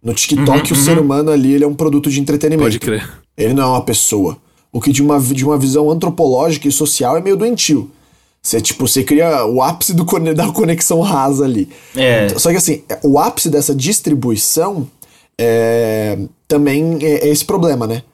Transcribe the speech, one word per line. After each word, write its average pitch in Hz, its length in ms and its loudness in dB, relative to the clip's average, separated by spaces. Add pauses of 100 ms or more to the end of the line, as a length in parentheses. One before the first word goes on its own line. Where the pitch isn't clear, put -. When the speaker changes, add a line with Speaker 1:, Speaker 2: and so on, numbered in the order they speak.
Speaker 1:
No 117 100 -4
TikTok, 139 580 0
Speaker 2:
Uhum, 156 60 0
Speaker 1:
o - 20 2
Speaker 2:
uhum. 139 60 2
Speaker 1:
ser 165 140 4
humano 147 320 2
ali, 139 240 2
ele 143 100 4
é - 20 2
um 147 60 0
produto 147 380 0
de 139 100 -2
entretenimento. 147 440 0
Speaker 3:
Pode 113 140 0
crer. 107 300 -4 (300)
Speaker 1:
Ele 113 160 0
não 139 80 2
é 131 40 0
uma 127 140 2
pessoa. 101 560 -2 (340)
O 123 80 -6
que 139 140 0
de 131 100 2
uma, 147 160 4
de 131 240 -2
uma 147 140 2
visão 139 340 2
antropológica 151 760 0
e 139 40 0
social 139 440 0
é 170 60 -2
meio 196 160 0
doentio. 175 520 0 (520)
Você, 110 180 -2
tipo, 123 260 -4
você 135 160 0
cria 147 440 2
o 123 160 0
ápice 170 320 -2
do 165 100 2
cone-, 160 300 0
da 185 180 -2
conexão 165 480 0
rasa 143 460 0
ali. 110 240 -2 (260)
Speaker 2:
É. 120 400 2
Speaker 1:
Só 165 140 0
que, 175 60 2
assim, 165 260 -2 (200)
o 143 160 4
ápice 165 300 -2
dessa 147 260 0
distribuição 139 1120 -2 (520)
é, 113 800 0 (280)
também 147 540 0
é, 147 260 0
é - 20 4
esse 147 160 0
problema, 165 420 0
né? 113 160 -6 (120)